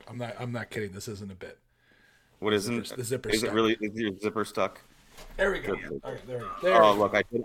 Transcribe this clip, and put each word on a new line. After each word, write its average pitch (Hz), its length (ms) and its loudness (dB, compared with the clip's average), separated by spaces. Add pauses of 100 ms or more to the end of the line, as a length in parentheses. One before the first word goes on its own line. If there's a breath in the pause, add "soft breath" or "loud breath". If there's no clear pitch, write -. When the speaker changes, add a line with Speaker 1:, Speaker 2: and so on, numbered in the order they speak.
Speaker 1:
I'm 123 100 -12
not, 120 220 -8
I'm 120 120 -6
not 117 180 -8
kidding. 104 220 -6
This 98 160 -12
isn't 101 220 -10
a 95 60 -14
bit. - 220 -16 (840 soft breath)
Speaker 2:
What 107 140 0
isn't? 107 320 0
Speaker 1:
Zipper's, - 100 -12
the 127 80 -6
zipper's 110 300 -2
Speaker 2:
Is 110 100 2
it - 20 0
Speaker 1:
stuck. 104 80 -2
Speaker 2:
really? 110 260 4
Is 107 140 -4
your 107 240 -4
zipper 107 260 -2
stuck? - 360 -2 (560)
Speaker 1:
There 196 160 2
we - 80 -4
go. 98 160 -4
Speaker 2:
Good. 76 280 -10
Speaker 1:
Okay, - 220 -10
there 123 120 -8
we 117 60 -10
go. 101 60 -8 (100)
There 117 220 8
Speaker 2:
Oh, 107 80 10
Speaker 1:
we 101 60 4
go. 104 80 4
Speaker 2:
look, 98 100 4
I 104 80 4 (100)
did, 120 120 0